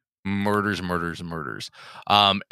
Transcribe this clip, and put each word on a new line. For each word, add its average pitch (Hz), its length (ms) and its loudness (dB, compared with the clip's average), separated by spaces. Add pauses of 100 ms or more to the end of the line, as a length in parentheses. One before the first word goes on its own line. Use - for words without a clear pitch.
(260)
murders, 101 560 0
murders, 85 420 -4
murders. 78 460 -10 (380)
Um, 101 340 6 (100)